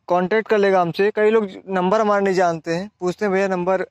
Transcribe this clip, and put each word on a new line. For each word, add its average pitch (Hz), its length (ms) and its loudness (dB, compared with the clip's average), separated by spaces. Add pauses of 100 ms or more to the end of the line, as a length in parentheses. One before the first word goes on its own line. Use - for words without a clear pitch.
कॉन्टैक्ट 180 400 0
कर 220 100 2
लेगा 196 240 4
हमसे। 190 300 0
कई 214 180 2
लोग 220 200 2 (200)
नंबर 190 320 0
हमारा 208 180 2
नहीं 196 140 0
जानते 170 420 0
हैं, 196 240 -8
पूछते 180 260 -4
हैं, 196 80 -2
"भैया 196 140 0
नंबर 185 440 -2